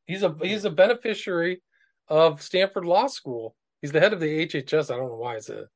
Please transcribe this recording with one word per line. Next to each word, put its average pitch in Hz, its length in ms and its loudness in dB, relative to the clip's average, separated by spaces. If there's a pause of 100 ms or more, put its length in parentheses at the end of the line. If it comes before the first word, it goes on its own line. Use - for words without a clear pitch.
he's 190 160 -6
a, 170 200 2
he's 202 220 -2
a 202 60 -2
beneficiary 185 920 0 (460)
of 156 320 4
Stanford 190 460 -2
Law 196 220 4
School. 120 480 -10 (260)
He's 143 100 -8
the 156 80 2
head 208 140 6
of 175 60 -4
the 156 100 0
H 156 240 -2
H 139 200 -6
S. 151 160 0
I 120 60 -6
don't 131 120 -6
know 117 80 -10
why 117 200 -8
it's - 140 -12
a 104 260 -14